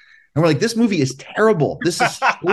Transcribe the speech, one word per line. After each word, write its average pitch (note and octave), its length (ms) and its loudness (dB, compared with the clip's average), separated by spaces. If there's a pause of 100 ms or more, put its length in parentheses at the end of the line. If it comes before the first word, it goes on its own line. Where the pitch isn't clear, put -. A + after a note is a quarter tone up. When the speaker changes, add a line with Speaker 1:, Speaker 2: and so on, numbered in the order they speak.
(340)
Speaker 1:
And D3 80 0
we're E3+ 60 4
like, D3 100 2
"This A3+ 160 -2
movie A3 260 0
is C3 140 -2
terrible. E3+ 720 0
This F3 160 -2
is - 160 0
so C4 100 -4 (160)
Speaker 2:
<laughs> - 0 - (100)